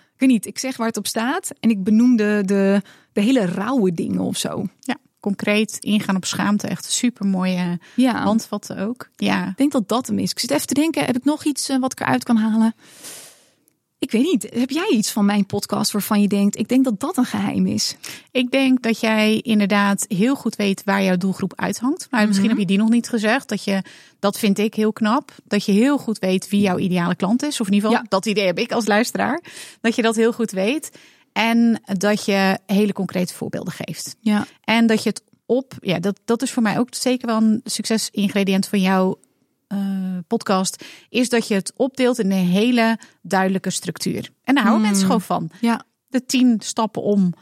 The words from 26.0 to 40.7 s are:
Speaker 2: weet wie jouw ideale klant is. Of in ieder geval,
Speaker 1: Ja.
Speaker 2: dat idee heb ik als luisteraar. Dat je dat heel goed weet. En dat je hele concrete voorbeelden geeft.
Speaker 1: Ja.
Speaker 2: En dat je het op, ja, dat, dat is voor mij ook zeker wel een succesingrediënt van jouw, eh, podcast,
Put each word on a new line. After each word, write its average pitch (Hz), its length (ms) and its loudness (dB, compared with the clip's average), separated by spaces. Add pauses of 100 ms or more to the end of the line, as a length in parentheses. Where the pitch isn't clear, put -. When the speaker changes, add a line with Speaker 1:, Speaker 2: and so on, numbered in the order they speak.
Speaker 2:
weet 185 300 -2
wie 202 120 2
jouw 185 160 2
ideale 175 380 -2
klant 208 280 -2
is. 294 160 -4
Of 220 80 -4
in 196 60 0
ieder 202 160 2
geval, 233 140 2
Speaker 1:
Ja. 220 60 -14
Speaker 2:
dat 190 160 0
idee 208 200 0
heb 175 140 0
ik 233 120 -4
als 220 160 -2
luisteraar. 214 540 0 (400)
Dat 226 140 0
je 254 60 0
dat 226 140 2
heel 220 180 2
goed 226 180 -4
weet. 202 380 -4 (440)
En 226 480 2 (160)
dat 208 280 0
je 196 400 2
hele 202 280 2
concrete 180 400 -4
voorbeelden - 400 -8
geeft. - 460 -12
Speaker 1:
Ja. 208 260 0 (180)
Speaker 2:
En 226 240 2
dat 220 160 2
je - 60 -2
het - 140 -6 (220)
op, 262 360 -2
ja, 175 180 -2
dat, 196 260 -4
dat 233 160 -2
is 262 100 -4
voor 240 120 0
mij 208 160 0
ook 247 160 0
zeker 247 320 -2
wel 226 100 -2
een 220 260 2
succesingrediënt 196 1040 -2
van 208 140 -2
jouw, 190 380 2 (480)
eh, 196 100 -6 (500)
podcast, 190 580 -2 (240)